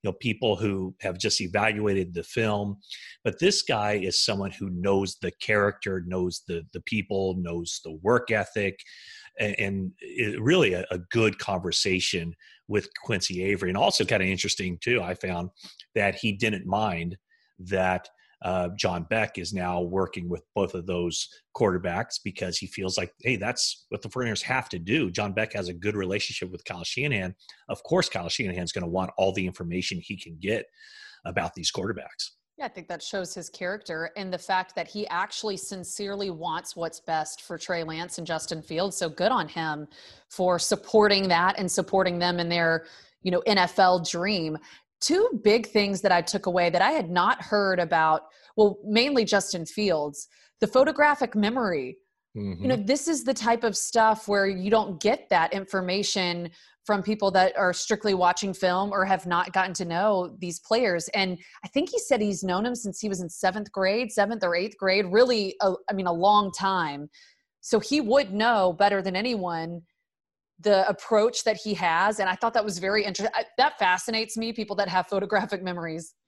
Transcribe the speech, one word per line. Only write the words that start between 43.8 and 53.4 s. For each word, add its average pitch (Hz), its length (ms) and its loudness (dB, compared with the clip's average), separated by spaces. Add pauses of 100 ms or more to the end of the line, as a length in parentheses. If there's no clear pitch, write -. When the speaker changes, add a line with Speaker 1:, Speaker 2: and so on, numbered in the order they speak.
Speaker 2:
dream, 170 540 -2 (440)
two 359 420 2
big 214 240 4
things 202 360 0
that 190 100 4
I 175 100 6
took - 240 -4
away 175 240 2
that 175 120 2
I 226 80 6
had 226 200 -2
not 180 320 2
heard 196 380 2
about, 160 420 4 (340)
well, 208 280 6
mainly 226 400 4
Justin 185 420 0
Fields, 156 640 -2 (320)
the 220 60 2
photographic 285 680 4
memory. 202 600 0 (380)
You 101 340 -4
know, 254 80 4
Speaker 1:
Mm-hmm. 202 100 -2
Speaker 2:
this 285 220 2
is 269 160 -2
the 262 100 2
type 233 300 2